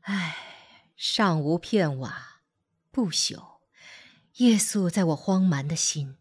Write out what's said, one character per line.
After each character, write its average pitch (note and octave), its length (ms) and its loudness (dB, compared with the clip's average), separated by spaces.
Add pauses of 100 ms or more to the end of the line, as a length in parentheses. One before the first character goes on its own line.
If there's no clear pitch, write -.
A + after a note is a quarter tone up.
唉， F#3 360 -6 (580)
上 F3+ 460 0
无 D3+ 160 0
片 E3+ 440 0
瓦， - 420 -14 (480)
不 G#3+ 200 -2
朽， - 500 -6 (760)
夜 A#3 220 6
宿 F#3+ 320 0
在 F#3+ 140 0
我 D#3+ 120 2
荒 F#3+ 260 0
蛮 D3 240 2
的 D#3 80 -4
心。 C#3 460 -4